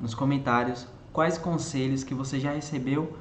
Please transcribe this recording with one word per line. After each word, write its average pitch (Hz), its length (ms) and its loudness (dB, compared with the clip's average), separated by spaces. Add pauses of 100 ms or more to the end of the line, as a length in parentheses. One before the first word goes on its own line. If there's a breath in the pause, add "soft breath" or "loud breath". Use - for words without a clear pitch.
nos 113 140 -4
comentários, 131 720 2 (240)
quais 165 260 2
conselhos 135 680 0
que - 120 -6
você 135 240 -2
já 143 120 0
recebeu 147 680 0